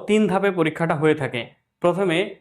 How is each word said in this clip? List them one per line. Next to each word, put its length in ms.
তিন 200
ধাপে 240
পরীক্ষাটা 440
হয়ে 200
থাকে। 360
প্রথমে 600